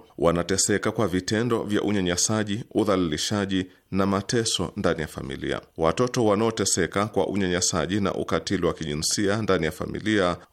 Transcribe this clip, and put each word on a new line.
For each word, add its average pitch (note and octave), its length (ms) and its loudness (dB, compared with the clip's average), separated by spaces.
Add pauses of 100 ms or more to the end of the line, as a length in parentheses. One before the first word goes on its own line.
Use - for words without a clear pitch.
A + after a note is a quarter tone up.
(180)
wanateseka E2+ 760 2
kwa G#2+ 160 0
vitendo G#2+ 560 0
vya G2+ 180 0
unyanyasaji, G2+ 880 0
udhalilishaji F#2+ 960 0 (260)
na F#2+ 140 2
mateso G2+ 720 0
ndani E2+ 240 0
ya D2+ 60 -4
familia. C#2 540 -6 (160)
Watoto A#2+ 480 2
wanaoteseka G#2 800 2
kwa G2 220 0
unyanyasaji F2+ 760 0
na F#2 120 0
ukatili F2 520 -2
wa E2 80 2
kijinsia F#2+ 680 -2
ndani F#2+ 240 2
ya D#2 60 -2
familia F2 640 -2 (160)